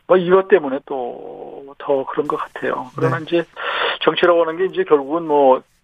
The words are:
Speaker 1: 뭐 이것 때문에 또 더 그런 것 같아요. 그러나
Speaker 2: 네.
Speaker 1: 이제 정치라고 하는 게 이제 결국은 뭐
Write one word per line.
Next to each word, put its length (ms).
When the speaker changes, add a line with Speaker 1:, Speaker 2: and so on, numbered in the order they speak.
Speaker 1:
뭐 100
이것 320
때문에 380
또 640
더 280
그런 220
것 80
같아요. 580
그러나 240
Speaker 2:
네. 60
Speaker 1:
이제 200
정치라고 400
하는 140
게 100
이제 180
결국은 420
뭐 340